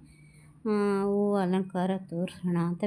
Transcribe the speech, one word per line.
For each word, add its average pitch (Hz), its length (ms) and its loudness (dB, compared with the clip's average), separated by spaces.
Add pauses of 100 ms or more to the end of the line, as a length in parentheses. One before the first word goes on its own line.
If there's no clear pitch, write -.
(680)
ಆ, 202 380 2
ಹೂ 202 300 2
ಅಲಂಕಾರ 185 640 0
ತೋರಿಸೋಣ 180 580 -4
ಅಂತ 170 300 0